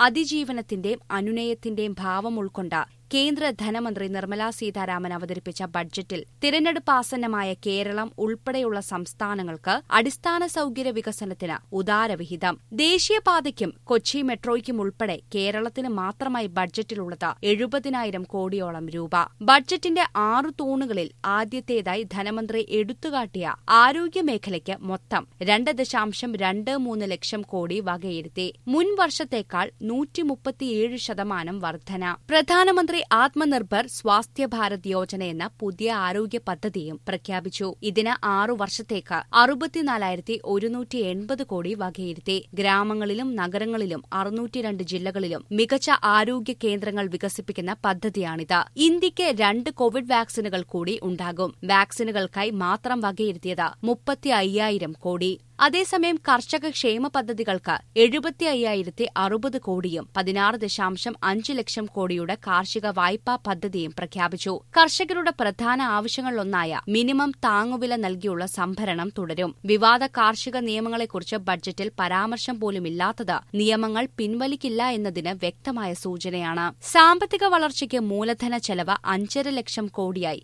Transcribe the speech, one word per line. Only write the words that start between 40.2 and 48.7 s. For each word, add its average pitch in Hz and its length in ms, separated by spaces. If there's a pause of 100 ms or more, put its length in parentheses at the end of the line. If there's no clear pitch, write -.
ഒരുന്നൂറ്റി 233 600
എൺപത് 208 400
കോടി 180 300
വകയിരുത്തി. 185 600 (200)
ഗ്രാമങ്ങളിലും 208 760
നഗരങ്ങളിലും 202 680 (100)
അറുന്നൂറ്റിരണ്ട് 214 720
ജില്ലകളിലും 180 680
മികച്ച 226 360 (200)
ആരോഗ്യ 214 520
കേന്ദ്രങ്ങൾ 208 480
വികസിപ്പിക്കുന്ന 185 640 (100)
പദ്ധതിയാണിത്. 180 640 (340)